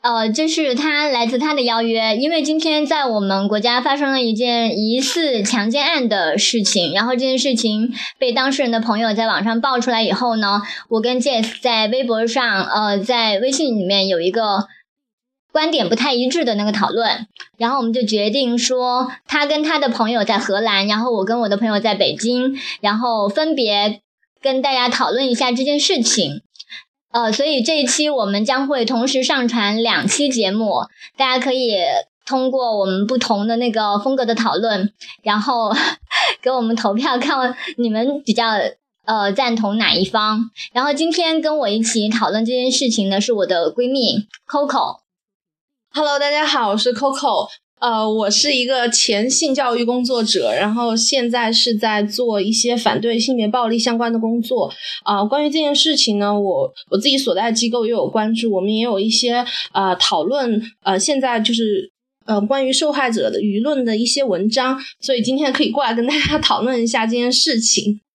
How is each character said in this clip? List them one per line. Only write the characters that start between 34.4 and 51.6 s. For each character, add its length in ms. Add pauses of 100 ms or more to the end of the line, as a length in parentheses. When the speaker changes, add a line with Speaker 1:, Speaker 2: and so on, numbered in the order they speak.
Speaker 1:
论， 360 (300)
然 180
后 320 (340)
<laughs> 360
给 80
我 100
们 160
投 200
票， 240
看 360 (220)
你 100
们 380
比 80
较， 120 (600)
呃， 260
赞 240
同 220
哪 160
一 100
方。 460 (240)
然 100
后 80
今 200
天 280
跟 200
我 100
一 140
起 260
讨 220
论 120
这 80
件 200
事 180
情 220
的 100
是 100
我 140
的 260
闺 200
蜜 340 (220)
Coco。 540 (880)
Speaker 2:
Hello， 260
大 140
家 120
好， 260
我 80
是 140
Coco。 560 (320)
呃， 300
我 220
是 240
一 100
个 240
前 400
性 240
教 220
育 80
工 180
作 220
者， 300
然 200
后 220
现 340
在 220
是 240